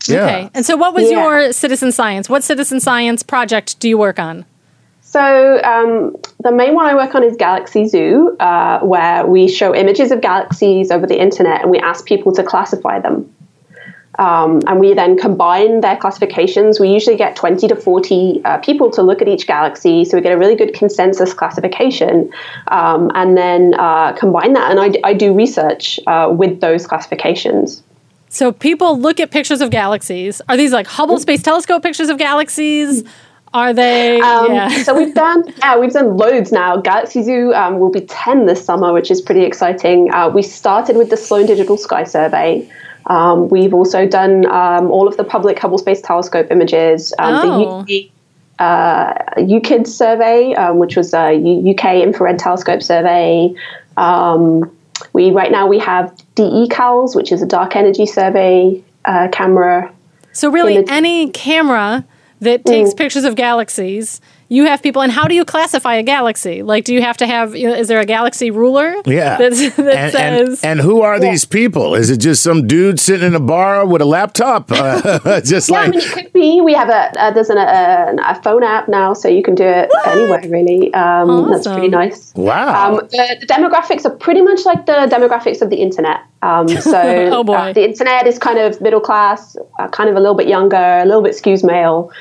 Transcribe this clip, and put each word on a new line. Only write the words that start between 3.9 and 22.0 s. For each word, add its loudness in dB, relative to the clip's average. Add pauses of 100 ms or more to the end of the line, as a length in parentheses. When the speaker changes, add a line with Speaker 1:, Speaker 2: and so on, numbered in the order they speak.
Speaker 2:
work 0
on? -10 (580)
Speaker 3:
So, 4
um, 0 (260)
the 0
main 2
one 2
I 2
work 0
on 2
is 2
Galaxy -2
Zoo, 2
uh, 0
where 0
we 4
show 0
images 2
of -2
galaxies 0
over 0
the 0
internet 2
and 2
we 2
ask -4
people 0
to -2
classify -4
them. -4 (920)
Um, 2
and 2
we 4
then 2
combine 2
their 0
classifications. 0
We 4
usually 2
get -2
twenty 0
to 0
forty, 0
uh, -2
people 0
to -2
look 4
at 0
each -2
galaxy, 0
so -2
we 2
get 0
a 2
really 4
good 0
consensus 0
classification, -2 (380)